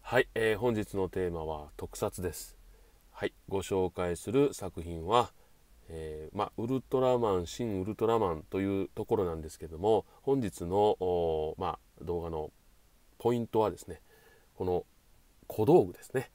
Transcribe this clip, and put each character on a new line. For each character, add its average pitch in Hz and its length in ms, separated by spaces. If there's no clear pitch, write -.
は 123 200
い、 - 160
え 113 180
ー、 - 40
本 120 160
日 107 200
の 95 140
テ 92 200
ー 85 40
マ 82 120
は 76 320
特 - 220
撮 101 240
で 90 100
す。 - 240
は - 160
い、 - 80
ご 98 140
紹 92 300
介 87 240
す - 140
る 131 240
作 - 260
品 82 280
は、 117 240
え 78 440
ー、 92 60
ま 104 60
あ、 - 120
ウ 107 120
ル 131 120
ト 131 200
ラ 127 180
マ 104 200
ン、 87 100
シ - 160
ン・ 101 180
ウ - 20
ル 104 120
ト 110 100
ラ 113 140
マ 92 140
ン 78 140
と 95 120
い 98 240
う - 100
と 110 100
こ 113 120
ろ 101 80
な 85 100
ん 80 80
で 78 80
す - 80
け 85 80
ど 80 120
も、 101 280
本 139 160
日 98 260
の、 101 360
お 82 580
ー、 - 20
ま 82 200
あ、 - 40
動 85 180
画 85 80
の 78 220
ポ 117 140
イ 120 80
ン 113 80
ト 113 100
は 107 140
で 87 60
す - 100
ね、 85 120
こ 98 100
の 90 220
小 - 160
道 143 200
具 90 80
で - 120
す - 100
ね。 127 200